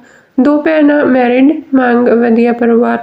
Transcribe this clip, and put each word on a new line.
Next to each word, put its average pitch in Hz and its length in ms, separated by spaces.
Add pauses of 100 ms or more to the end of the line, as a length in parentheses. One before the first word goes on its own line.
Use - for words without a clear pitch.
(380)
ਦੋ 294 240
ਭੈਣਾਂ, 294 440
ਮੈਰਿਡ। 254 460 (240)
ਮੰਗ 247 320 (100)
ਵਧੀਆ 233 360
ਪਰਿਵਾਰ 233 500